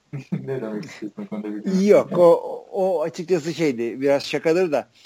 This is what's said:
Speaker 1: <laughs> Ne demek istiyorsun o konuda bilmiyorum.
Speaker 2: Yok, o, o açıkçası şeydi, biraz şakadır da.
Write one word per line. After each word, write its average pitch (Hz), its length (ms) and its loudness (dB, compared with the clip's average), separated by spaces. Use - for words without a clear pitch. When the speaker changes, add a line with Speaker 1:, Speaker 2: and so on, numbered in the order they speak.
Speaker 1:
<laughs> 135 200 -12
Ne 131 300 -6
demek 107 220 -8
istiyorsun - 380 -14
o 98 40 -12
konuda - 220 -10
bilmiyorum. 190 380 -2
Speaker 2:
Yok, 170 320 6
o, 170 540 4
o 185 300 0
açıkçası 165 520 -2
şeydi, 123 460 -2
biraz 139 240 2
şakadır 165 480 0
da. 123 160 -2